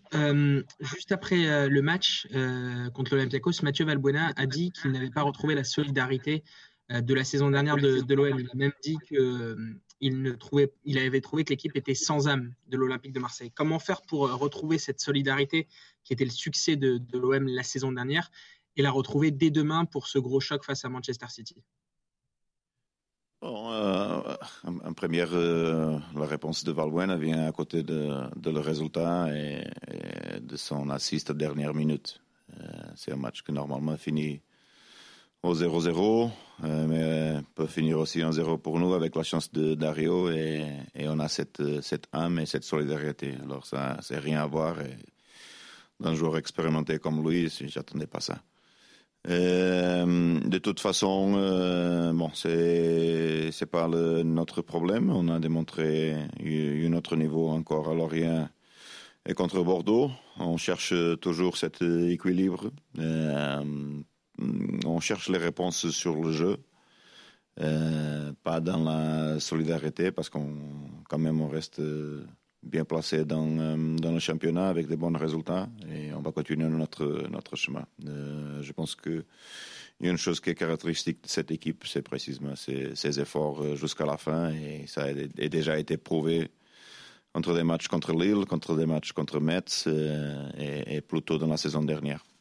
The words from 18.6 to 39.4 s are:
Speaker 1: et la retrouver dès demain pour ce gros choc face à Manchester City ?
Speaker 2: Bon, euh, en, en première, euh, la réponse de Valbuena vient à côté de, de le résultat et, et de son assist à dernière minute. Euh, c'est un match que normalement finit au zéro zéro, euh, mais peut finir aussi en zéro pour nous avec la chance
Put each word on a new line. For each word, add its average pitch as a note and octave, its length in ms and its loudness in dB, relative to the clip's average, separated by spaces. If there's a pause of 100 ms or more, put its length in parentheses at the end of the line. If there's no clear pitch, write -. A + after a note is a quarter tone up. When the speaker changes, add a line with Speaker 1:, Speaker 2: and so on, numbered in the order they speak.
Speaker 1:
et - 20 0
la C#3 100 6
retrouver C#3+ 420 2
dès D3+ 180 4
demain D#3 340 4
pour D3 220 -6
ce - 120 0
gros C3 220 2
choc C#3 240 -4
face C#3 220 -6
à - 20 -4
Manchester B2 400 -8
City ? - 280 -16 (1900)
Speaker 2:
Bon, A2+ 280 -8
euh, G2+ 640 0 (300)
en, F2 140 -6
en D#2+ 160 -8
première, E2+ 400 0
euh, E2 640 4 (180)
la D2+ 80 -2
réponse D2+ 400 -4
de E2 80 -2
Valbuena E2 460 0
vient D#2+ 280 0
à D#2+ 60 -2
côté E2 300 -2
de, D2 400 -2 (120)
de - 160 -4
le D#2 100 0
résultat D#2+ 760 0
et, D2 260 -6 (300)
et G1+ 480 -8
de - 160 -12
son C#2+ 320 -4
assist C#2+ 420 -2
à D2 40 0
dernière D2 400 -2
minute. D2+ 480 -2 (360)
Euh, G1+ 80 -14 (300)
c'est - 160 -8
un C2+ 40 -4
match C2 260 -6
que - 100 -6
normalement C#2+ 460 -2
finit D2+ 420 -2 (1000)
au F2 120 2
zéro E2 280 2
zéro, G#2+ 480 4 (340)
euh, D#2 240 0
mais D#2+ 540 2 (120)
peut D#2+ 120 -2
finir D#2+ 320 0
aussi D#2+ 260 0
en D#2+ 80 2
zéro D#2+ 240 2
pour D#2+ 240 -2
nous F2+ 140 4
avec E2 200 0
la D#2+ 80 0
chance - 300 -4